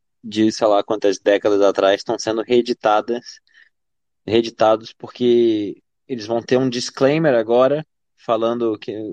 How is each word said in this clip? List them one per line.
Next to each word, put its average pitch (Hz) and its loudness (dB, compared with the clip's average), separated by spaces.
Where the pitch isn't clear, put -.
de 110 0
sei 113 0
lá 101 2
quantas 101 -2
décadas 101 2
atrás, 98 2
estão 117 -6
sendo 110 -4
reeditadas, 117 -2
reeditados 113 0
porque 117 0
eles 117 -10
vão 113 -4
ter 123 0
um 131 0
disclaimer 135 0
agora, 127 0
falando 117 -2
que 113 -12